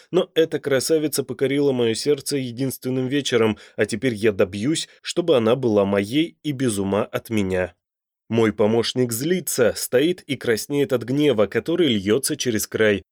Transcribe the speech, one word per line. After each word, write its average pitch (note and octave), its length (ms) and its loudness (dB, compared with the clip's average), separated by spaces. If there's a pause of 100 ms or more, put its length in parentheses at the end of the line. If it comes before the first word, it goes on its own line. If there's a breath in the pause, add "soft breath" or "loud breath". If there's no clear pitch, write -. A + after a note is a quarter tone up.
но F3 240 0
эта D#3+ 260 0
красавица C#3+ 640 0
покорила C#3 500 0
моё A#2 200 0
сердце C#3+ 440 -2
единственным B2+ 720 -4
вечером, A#2+ 520 0 (160 loud breath)
а A2 100 0
теперь A#2 300 -2
я G#2 160 2
добьюсь, G2+ 580 -2 (140 soft breath)
чтобы E3+ 340 0
она A2+ 180 4
была A2 300 2
моей G#2 560 0
и D3 120 -4
без B2 260 -2
ума G2 260 0
от - 240 -8
меня. F#2 460 -2 (540)
Мой A2+ 220 4
помощник A2+ 600 0
злится, C3+ 640 0
стоит D#3 480 0
и C3+ 120 -6
краснеет B2+ 560 -2
от A#2+ 120 0
гнева, B2+ 420 2
который D#3 420 0
льётся G#2+ 480 0
через A2 300 -2
край, G#2 460 0